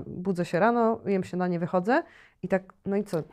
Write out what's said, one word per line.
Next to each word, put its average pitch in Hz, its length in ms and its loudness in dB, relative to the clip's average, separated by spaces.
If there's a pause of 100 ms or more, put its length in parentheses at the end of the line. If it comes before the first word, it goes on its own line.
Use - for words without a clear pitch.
budzę 180 380 -2
się 170 140 0
rano, 226 460 4
jem 196 180 0
śniadanie, 180 360 -2
wychodzę 185 440 2 (400)
i 185 40 -6
tak, 190 260 -2 (120)
no 196 100 -2
i 202 80 0
co? 180 140 -4 (160)